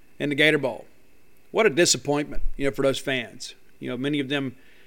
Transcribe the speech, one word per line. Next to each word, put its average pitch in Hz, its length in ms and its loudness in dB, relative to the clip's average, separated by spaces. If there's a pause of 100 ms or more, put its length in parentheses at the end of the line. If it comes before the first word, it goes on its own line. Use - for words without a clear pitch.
(180)
in 143 120 -4
the 143 40 -4
Gator 151 220 4
Bowl. 127 300 -4 (640)
What 220 160 4
a 190 40 2
disappointment, 143 720 2 (140)
you 139 80 -2
know, 139 60 2
for 135 100 -4
those 135 180 2
fans. 123 560 -6 (240)
You 131 120 -8
know, 123 80 -6
many 143 220 -2
of 131 100 -4
them, 139 260 -4 (300)